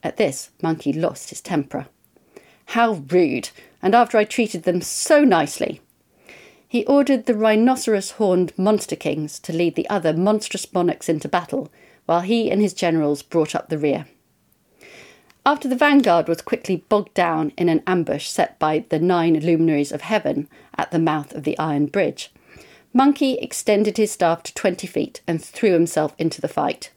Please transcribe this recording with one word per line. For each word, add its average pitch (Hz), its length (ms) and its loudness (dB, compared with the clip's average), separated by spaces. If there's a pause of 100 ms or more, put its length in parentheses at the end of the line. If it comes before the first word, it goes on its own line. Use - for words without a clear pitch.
At 156 140 -8
this, 156 340 -4 (120)
Monkey 160 300 -2
lost 160 380 -4
his - 100 -16
temper. 151 460 -6 (800)
"How 226 440 0
rude! 151 400 2 (320)
And 196 120 2
after 240 220 4
I 208 80 4
treated 208 380 -2
them 180 180 0
so - 440 2
nicely." 160 560 0 (880)
He 233 200 -2
ordered 277 400 4
the 240 80 2
rhinoceros-horned 214 1200 2
monster 208 400 0
kings 151 440 -6
to - 120 -10
lead 170 220 -2
the - 160 -4
other 175 220 0
monstrous 202 600 -2
monarchs 175 360 -2
into 156 200 -2
battle, - 420 -4 (360)
while 170 160 0
he 220 280 -2
and 202 100 0
his 196 140 0
generals 156 480 0
brought 156 320 -2
up - 140 -6
the 160 100 -4
rear. 147 280 -2 (1400)
After 285 220 0
the 247 80 0
vanguard 240 520 4
was 165 120 -2
quickly - 480 -4
bogged 208 260 0
down 160 420 0
in 175 120 2
an 160 180 2
ambush 175 420 -2
set - 300 -2
by 156 300 0
the 160 100 0
nine 170 400 2
luminaries 156 540 2
of 147 80 -8
heaven 151 480 -2 (280)
at - 140 -4
the 170 80 -2
mouth 156 340 -2
of 151 120 -12
the - 140 -4
iron 147 280 0
bridge, - 460 -4 (600)
Monkey 269 420 2
extended 208 640 -2
his 214 140 0
staff 170 320 0
to - 120 -16
twenty 180 340 -4
feet - 400 -6
and 165 140 -4
threw - 300 0
himself 165 460 0
into 160 220 -4
the 151 80 -4
fight. - 480 -4